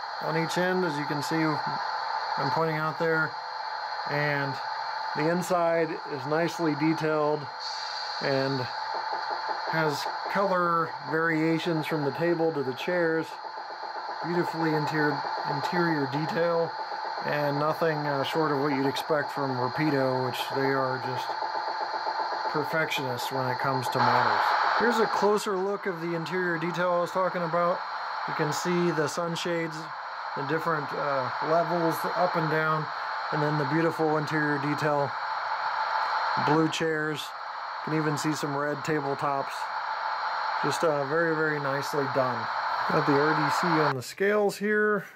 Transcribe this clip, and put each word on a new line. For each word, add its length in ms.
on 220
each 140
end, 260
as 120
you 100
can 180
see 100
I'm 1200
pointing 240
out 240
there. 320
And 460
the 120
inside 600
is 380
nicely 500
detailed 600
and 400
has 320
color 580
variations 720
from 200
the 80
table 400
to 100
the 120
chairs. 520
Beautifully 480
interior, 480
interior 640
detail, 580
and 320
nothing, 400
uh, 260
short 260
of 80
what 160
you'd 120
expect 440
from 220
Rapido, 760
which 120
they 100
are 400
just 200
perfectionists 800
when 180
it 120
comes 300
to 80
models. 420
Here's 180
a 80
closer 500
look 300
of 140
the 140
interior 440
detail 320
I 100
was 120
talking 300
about. 360
You 80
can 180
see 400
the 140
sunshades, 720
the 100
different, 460
uh, 380
levels 460
up 180
and 160
down, 340
and 80
then 160
the 100
beautiful 520
interior 400
detail. 520
Blue 240
chairs, 500
you 60
can 80
even 180
see 140
some 240
red 220
tabletops. 760
Just, 180
uh, 220
very, 320
very 240
nicely 440
done. 200
Got 160
the 60
R 200
D 280
C 80
on 260
the 80
scales 540
here. 480